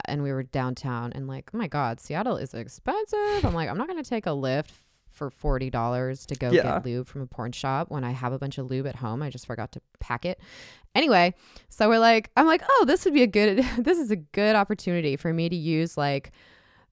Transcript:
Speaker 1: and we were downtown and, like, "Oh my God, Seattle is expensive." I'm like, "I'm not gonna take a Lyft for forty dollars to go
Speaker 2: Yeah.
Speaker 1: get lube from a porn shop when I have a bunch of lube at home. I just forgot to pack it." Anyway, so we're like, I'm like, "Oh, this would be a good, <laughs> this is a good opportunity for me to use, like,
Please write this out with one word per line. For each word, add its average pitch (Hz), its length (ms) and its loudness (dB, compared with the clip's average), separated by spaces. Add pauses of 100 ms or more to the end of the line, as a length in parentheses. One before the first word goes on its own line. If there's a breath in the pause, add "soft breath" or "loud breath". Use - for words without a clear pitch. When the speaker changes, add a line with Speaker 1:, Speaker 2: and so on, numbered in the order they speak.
Speaker 1:
and 143 180 -4
we 139 80 -2
were 135 120 -4
downtown 127 720 -4
and, 135 140 -8
like, 135 260 -12
"Oh 214 40 -6
my 226 100 -4
God, 131 320 -2
Seattle 190 380 -4
is - 160 -8
expensive." 415 920 -4
I'm 175 80 0
like, 165 160 -2
"I'm 151 80 -4
not 247 120 -4
gonna 339 140 -6
take 233 220 -6
a 185 60 -2
Lyft 135 400 -2 (380)
for 143 200 -8
forty 131 400 -2
dollars 127 560 -4
to 143 100 -8
go 131 160 -4
Speaker 2:
Yeah. 151 120 6
Speaker 1:
get - 220 -2
lube 123 220 -6
from 139 140 -12
a 127 60 -10
porn 120 240 -10
shop 135 400 -4
when 143 140 -6
I 120 60 -4
have 127 220 -4
a 131 60 -6
bunch 139 180 -8
of 127 140 -8
lube 131 160 -4
at 123 100 -8
home. 117 240 -6
I 147 80 -6
just 120 160 -14
forgot 113 280 -10
to - 80 -14 (180)
pack - 260 -6
it." 180 140 -4 (540 loud breath)
Anyway, 196 400 6 (360 soft breath)
so - 180 2
we're 226 120 6
like, 226 360 6
I'm 302 120 6
like, 330 200 4
"Oh, 523 180 6
this 294 200 2
would 349 80 2
be 285 100 8
a 247 40 6
good, 208 320 4
<laughs> 247 180 0
this 262 200 2
is 262 140 0
a 214 60 0
good 208 400 2
opportunity 175 580 0
for 160 160 -2
me 165 160 0
to 170 80 -2
use, 165 400 0
like, 143 360 -2 (600 soft breath)